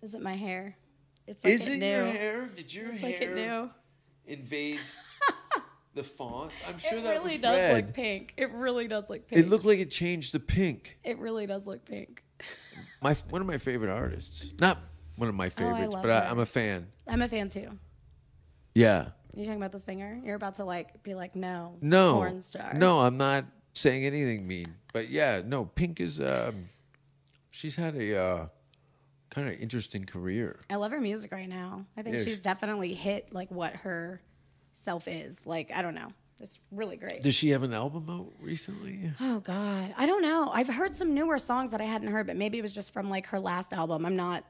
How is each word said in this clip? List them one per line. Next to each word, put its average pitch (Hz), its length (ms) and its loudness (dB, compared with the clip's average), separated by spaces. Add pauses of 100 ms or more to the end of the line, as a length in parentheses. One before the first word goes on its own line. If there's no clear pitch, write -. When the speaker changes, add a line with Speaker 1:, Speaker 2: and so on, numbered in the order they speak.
Speaker 1:
Is 214 140 -10
it 220 60 -10
my 190 160 -6
hair? 196 400 -8 (500)
It's 208 160 -16
like 196 100 8
Speaker 2:
Is 220 140 2
Speaker 1:
it 277 140 0
Speaker 2:
it - 40 0
your 202 200 2
Speaker 1:
knew. 233 60 0
Speaker 2:
hair? 220 340 -2 (100)
Did 175 180 -14
your 226 200 -8
Speaker 1:
It's 208 80 -6
Speaker 2:
hair 247 100 -2
Speaker 1:
like 180 100 -2
it - 140 -2
knew. 226 340 -2 (560)
Speaker 2:
invade 147 540 -6 (560)
Speaker 1:
<laughs> - 600 -6
Speaker 2:
the 139 80 -4
font? 131 480 -8 (140)
I'm 175 120 -10
sure 214 220 -2
Speaker 1:
It 233 40 -6
Speaker 2:
that 220 160 2
Speaker 1:
really 349 140 -2
Speaker 2:
was - 80 -4
Speaker 1:
does 349 160 6
Speaker 2:
red. 160 300 6
Speaker 1:
look 113 60 -8
pink. 208 440 -4
It 262 160 0
really 240 340 -2
does 208 220 -4
look - 180 -10
pink. 165 180 8
Speaker 2:
It 175 40 0
looked 196 160 6
like 208 140 8
it 170 120 -2
changed 170 400 -2
to 151 80 0
pink. - 640 0
Speaker 1:
It 233 160 -4
really 226 260 -4
does 202 220 -6
look 190 160 -12
pink. - 400 -14 (760)
Speaker 2:
My 139 100 4
f-, 147 180 0
one 175 120 -2
of 190 60 -2
my 165 100 -2
favorite 117 340 -2
artists. - 680 -6
Not 180 160 8 (400)
one 117 100 0
of 104 80 -2
my 95 120 0
Speaker 1:
Oh, - 0 -
I - 20 0
Speaker 2:
favorites, - 440 -2
Speaker 1:
love 190 100 -6
Speaker 2:
but 117 80 2
I, 113 100 8
Speaker 1:
her. 101 100 0
Speaker 2:
I'm 120 80 0
a 120 60 4
fan. 101 420 -2 (180)
Speaker 1:
I'm 233 160 0
a 240 60 2
fan 214 220 -2
too. 202 180 -8 (1040)
Speaker 2:
Yeah. 107 340 8 (280)
Speaker 1:
You 208 100 -8
talking 214 120 -6
about 196 140 -4
the 196 80 -10
singer? 202 440 -10
You're 208 120 -6
about 196 220 -6
to, 202 60 -6
like, 175 380 -8
be 196 140 -10
like, 180 200 -10
"No, 180 460 -6
Speaker 2:
No. 170 360 8
Speaker 1:
porn 101 260 2
star." - 320 -8
Speaker 2:
No, 170 240 8
I'm 123 180 8
not 139 280 4 (280)
saying 135 320 4
anything 131 420 0
mean. 87 280 -6 (180)
But 113 160 -2
yeah, 127 340 4
no, 120 220 -2
Pink 165 340 0
is, 85 220 -2
um, 69 480 0 (800)
she's 156 260 -8
had 165 200 -2
a, 107 200 0
uh, 90 320 0 (840)
kinda 139 260 -4
interesting 110 480 -6
career. 92 540 -4 (100)
Speaker 1:
I 202 60 -4
love 208 160 -2
her 302 100 -2
music 214 300 -4
right 185 180 -10
now. 185 380 -10 (100)
I 214 60 -10
think 226 140 -4
Speaker 2:
Yeah, 226 60 0
Speaker 1:
she's 214 120 -2
Speaker 2:
she 190 80 -10
Speaker 1:
definitely 202 500 0
hit, 196 400 -4
like, 185 160 -8
what 175 280 -4
her 175 440 -6 (520)
self 170 340 -4
is. 175 400 -8
Like, 165 260 -4
I 180 80 -2
don't 170 140 -4
know. - 160 -10 (280)
It's - 200 -16 (120)
really 202 260 -6
great. - 240 -8
Speaker 2:
Does 135 140 4
she 156 160 4
have 135 120 4
an 127 100 -2
album 147 360 -4
out 175 180 -8 (140)
recently? 190 680 -8 (100)
Speaker 1:
Oh, 247 180 0
God. 196 580 -4
I 262 80 2
don't 381 160 4
know. 320 320 2
I've 247 140 2
heard 285 260 0
some 330 200 0
newer 302 240 2
songs 247 340 0
that 220 80 -2
I 214 60 -2
hadn't 214 240 -2
heard, 208 180 0
but 180 80 -4
maybe 208 220 -2
it 233 40 -4
was 208 120 -6
just 202 180 -6
from, 196 180 -4
like, 190 180 -2
her 196 120 -2
last 185 320 -2
album. 165 340 0
I'm 185 120 2
not 180 320 -2